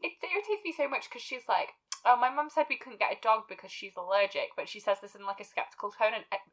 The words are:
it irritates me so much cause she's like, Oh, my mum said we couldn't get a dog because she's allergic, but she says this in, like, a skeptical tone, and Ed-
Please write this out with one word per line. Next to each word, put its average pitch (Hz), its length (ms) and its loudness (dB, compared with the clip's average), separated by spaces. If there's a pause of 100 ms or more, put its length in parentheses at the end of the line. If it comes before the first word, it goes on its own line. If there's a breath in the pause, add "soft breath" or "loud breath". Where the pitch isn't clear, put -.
it 330 100 -4 (100)
irritates 415 420 -2
me 330 120 -4
so 285 120 2
much 269 220 -4
cause 240 120 -12
she's - 260 -10
like, 185 220 2 (340)
Oh, 247 120 10
my 247 140 4
mum 285 200 -2
said 302 180 2
we 269 80 -6
couldn't 240 220 -16
get 185 140 2
a 202 100 -6
dog 220 260 4
because 185 220 -14
she's 196 260 -12
allergic, 190 600 0
but - 120 -6
she 208 120 -12
says 202 200 2
this 202 140 -16
in, 202 100 -18
like, 196 140 -4
a 202 60 -12
skeptical - 480 -6
tone, 220 220 2
and 208 180 -6
Ed- - 200 -8